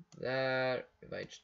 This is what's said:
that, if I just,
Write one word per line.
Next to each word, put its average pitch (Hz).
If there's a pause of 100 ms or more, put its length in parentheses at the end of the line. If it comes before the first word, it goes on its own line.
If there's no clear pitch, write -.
(220)
that, 131 (160)
if -
I 95
just, -